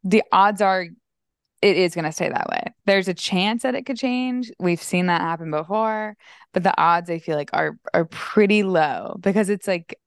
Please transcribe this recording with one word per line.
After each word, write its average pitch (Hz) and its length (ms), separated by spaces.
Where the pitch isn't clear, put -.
the 202 280
odds 196 300
are 190 240
it 190 140
is 180 180
gonna 160 160
stay - 180
that - 200
way. - 140
There's 196 220
a 180 80
chance 202 480
that 254 120
it 254 120
could 254 100
change. 254 600
We've 175 220
seen 180 260
that 170 140
happen 165 300
before, 214 640
but 180 100
the - 160
odds, 170 300
I 165 100
feel 160 160
like, 147 180
are, 156 240
are 170 100
pretty 208 580
low 156 560
because 196 300
it's 202 180
like 175 400